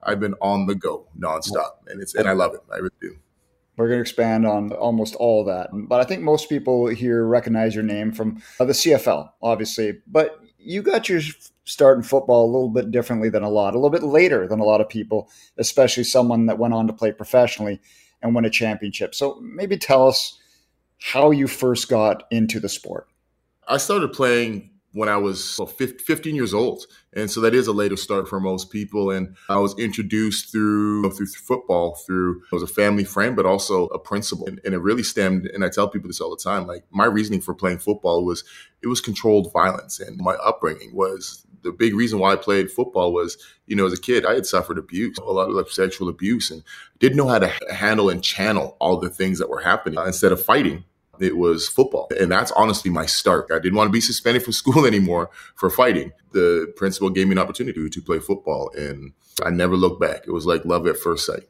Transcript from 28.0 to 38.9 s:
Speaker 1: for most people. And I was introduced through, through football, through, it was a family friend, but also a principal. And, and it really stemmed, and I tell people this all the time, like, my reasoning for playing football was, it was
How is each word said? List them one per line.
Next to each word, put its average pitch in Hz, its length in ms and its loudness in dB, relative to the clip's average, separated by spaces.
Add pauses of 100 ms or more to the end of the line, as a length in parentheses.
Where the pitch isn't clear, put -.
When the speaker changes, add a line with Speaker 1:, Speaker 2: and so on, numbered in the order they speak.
Speaker 1:
for 98 100 -6
most 95 320 -4
people. 101 400 -2
And 95 240 -4 (140)
I 101 80 0
was 101 220 0
introduced 107 720 -2
through, 104 600 0
through 98 160 -6
football, 87 680 -2 (120)
through, 90 360 -2
it - 100 -10
was 87 100 -2
a 87 40 -8
family 104 380 0
friend, 107 300 -2
but 98 120 2
also 95 400 0
a - 120 -8
principal. 101 480 -6
And, 95 200 -12
and 98 80 -2
it 90 60 -4
really 107 220 0
stemmed, 92 440 0
and 98 180 -6
I 87 60 -2
tell 104 180 0
people 90 200 -8
this 87 120 -10
all 82 80 -6
the 85 80 -10
time, 98 300 -4
like, 87 240 -12
my 98 160 2
reasoning 104 340 0
for 87 140 -8
playing 92 240 -2
football 87 480 0
was, 87 180 -6 (380)
it - 40 -6
was 120 140 -2